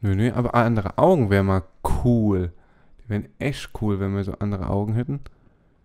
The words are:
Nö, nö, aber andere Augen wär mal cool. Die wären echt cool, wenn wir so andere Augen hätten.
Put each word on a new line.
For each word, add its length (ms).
Nö, 140
nö, 180
aber 220
andere 440
Augen 320
wär 120
mal 200
cool. 480
Die 60
wären 200
echt 320
cool, 180
wenn 160
wir 100
so 140
andere 300
Augen 260
hätten. 260